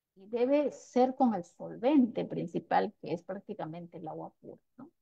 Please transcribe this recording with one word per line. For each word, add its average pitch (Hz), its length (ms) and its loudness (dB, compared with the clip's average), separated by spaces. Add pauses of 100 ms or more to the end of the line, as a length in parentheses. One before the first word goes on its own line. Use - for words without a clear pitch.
(160)
y 190 120 -20
debe 254 440 2
ser 254 440 2
con 247 180 4
el 175 100 -4
solvente 180 800 0
principal, 175 800 -2
que 147 120 -6
es 170 100 -8
prácticamente 175 760 -12
el 170 100 -14
agua 165 320 -12
pura, - 180 -20 (200)
¿no? 277 120 -20 (120)